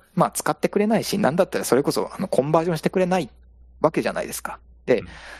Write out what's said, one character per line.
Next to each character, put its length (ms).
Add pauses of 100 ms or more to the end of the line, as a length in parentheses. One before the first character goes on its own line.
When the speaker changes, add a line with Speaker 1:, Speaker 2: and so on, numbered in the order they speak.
(140)
Speaker 1:
ま 120
あ、 40
使 200
っ 60
て 120
く 100
れ 80
な 120
い 60
し、 140
な 120
ん 60
だ 80
っ 40
た 100
ら 60
そ 120
れ 60
こ 100
そ、 200
あ 80
の、 80
コ 140
ン 100
バ 100
ー 20
ジ 60
ョ 40
ン 40
し 40
て 80
く 80
れ 80
な 120
い 120 (500)
わ 100
け 120
じ 60
ゃ 40
な 100
い 40
で 60
す 100
か。 160 (280)
で、 140
Speaker 2:
う 40
ん。 40 (320)